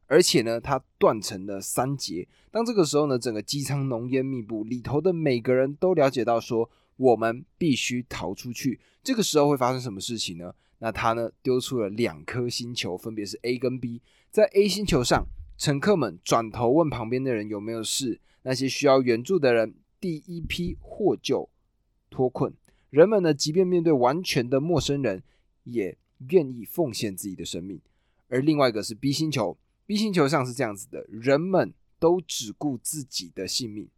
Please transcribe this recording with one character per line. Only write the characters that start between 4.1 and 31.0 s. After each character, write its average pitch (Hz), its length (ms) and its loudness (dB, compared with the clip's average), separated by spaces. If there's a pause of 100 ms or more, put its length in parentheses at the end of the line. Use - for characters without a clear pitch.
烟 131 140 0
密 131 180 -6
布， 107 220 -6
里 120 160 -6
头 117 200 -2
的 180 120 2
每 147 280 0
个 123 140 2
人 135 220 2
都 185 180 2
了 139 160 6
解 131 140 0
到 117 160 2
说 113 280 -2 (280)
，“我 127 180 6
们 113 300 0 (120)
必 147 200 2
须 123 320 -2
逃 90 260 -6
出 123 180 -12
去。” 120 280 -4 (240)
这 262 100 -2
个 220 80 0
时 151 160 2
候 143 100 6
会 147 80 4
发 123 140 2
生 131 100 -2
什 123 120 -8
么 95 80 -10
事 117 180 -6
情 90 180 -8
呢？ 87 160 -14 (260)
那 113 120 -6
他 113 220 -2
呢， 117 180 -4 (120)
丢 127 180 2
出 127 180 -6
了 104 100 -2
两 95 360 -4
颗 123 240 -4
星 120 260 -8
球， 107 220 -6
分 113 180 -10
别 107 100 -6
是 98 180 -12
A 123 160 -4
跟 127 200 -2
B。 120 220 -8 (300)
在 214 140 4 (100)
A 196 120 6
星 202 180 -2
球 139 200 2
上， 131 220 0 (300)
乘 143 220 0
客 202 160 2
们 107 300 -2
转 117 260 0
头 117 200 0
问 160 180 4
旁 120 220 -6
边 127 120 -2
的 131 120 -2
人 107 140 -4
有 104 120 -6
没 107 100 -8
有 113 120 -6
事， 117 380 -4 (220)
那 131 120 -2
些 131 140 -2
需 139 180 0
要 135 160 6
援 120 200 2
助 185 160 0
的 131 140 4
人 113 220 2 (260)
第 170 160 -4 (100)
一 170 140 -10
批 170 400 -6
获 165 360 0
救 110 320 -2 (600)
脱 127 200 0
困。 131 260 -4 (360)
人 151 160 8
们 208 160 2
呢， 156 120 4
即 147 180 -4
便 185 140 4
面 180 160 2
对 165 100 4
完 135 300 2
全 123 260 -2
的 135 120 2
陌 160 200 0
生 143 220 -2
人， 95 200 -2 (420)
也 104 340 -6 (320)
愿 156 200 4
意 120 140 -12
奉 139 300 -4
献 101 200 -4
自 101 140 -10
己 90 80 -10
的 85 80 -10
生 85 180 -10
命。 92 180 -12 (480)
而 127 120 -2
另 151 160 4
外 135 120 4
一 117 40 0
个 104 100 0
是 110 120 -6
B 131 160 -2
星 156 200 0
球， 107 280 -2 (260)
B 208 120 -4
星 214 160 0
球 156 160 4
上 139 180 0
是 123 60 -8
这 123 100 -4
样 104 140 -4
子 - 140 -16
的， 71 180 -12